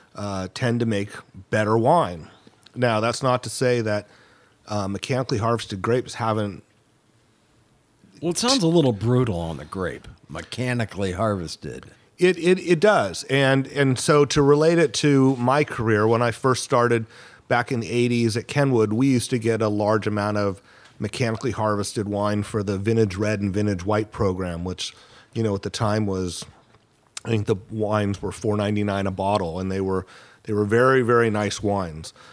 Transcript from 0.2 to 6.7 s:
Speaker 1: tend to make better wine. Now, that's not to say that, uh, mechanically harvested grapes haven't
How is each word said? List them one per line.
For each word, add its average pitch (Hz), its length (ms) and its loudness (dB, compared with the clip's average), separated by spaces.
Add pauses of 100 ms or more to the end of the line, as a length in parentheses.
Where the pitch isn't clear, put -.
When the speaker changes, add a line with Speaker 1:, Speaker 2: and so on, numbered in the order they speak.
Speaker 1:
tend 120 260 -2
to 117 60 0
make 104 240 -2 (400)
better 110 280 2
wine. 113 520 0 (460)
Now, 120 240 0
that's 113 240 -2
not 127 200 0
to 117 60 -10
say 123 320 0
that, 104 260 -4 (600)
uh, 104 200 -4
mechanically 123 520 -4
harvested 110 420 -2
grapes 117 340 -2
haven't 107 480 -4 (1600)